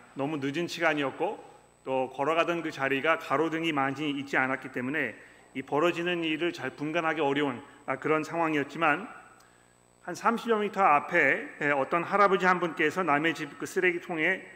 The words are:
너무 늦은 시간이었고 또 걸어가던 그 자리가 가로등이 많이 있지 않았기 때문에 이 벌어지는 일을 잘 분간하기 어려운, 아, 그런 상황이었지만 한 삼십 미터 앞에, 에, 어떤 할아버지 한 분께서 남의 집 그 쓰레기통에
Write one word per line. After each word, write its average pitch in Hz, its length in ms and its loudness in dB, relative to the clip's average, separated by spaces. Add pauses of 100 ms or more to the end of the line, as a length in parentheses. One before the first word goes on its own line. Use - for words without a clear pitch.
(160)
너무 147 260 -4
늦은 143 260 -4
시간이었고 160 760 0 (440)
또 131 280 -2
걸어가던 160 480 0
그 156 100 -6
자리가 139 480 0
가로등이 160 520 0
많이 143 400 -2
있지 139 240 -6
않았기 131 380 0
때문에 131 420 -4 (380)
이 131 80 -6
벌어지는 170 640 0
일을 156 260 -2
잘 131 200 -8
분간하기 156 500 -2
어려운, 139 420 0 (220)
아, 135 100 -2
그런 151 260 0
상황이었지만 156 840 0 (960)
한 180 120 -10
삼십 226 440 0
미터 202 240 -2
앞에, 165 680 4 (140)
에, 147 100 2
어떤 147 320 0
할아버지 190 420 4
한 185 140 6
분께서 160 420 0
남의 156 320 2
집 151 240 -10
그 151 80 -8
쓰레기통에 175 800 -2 (100)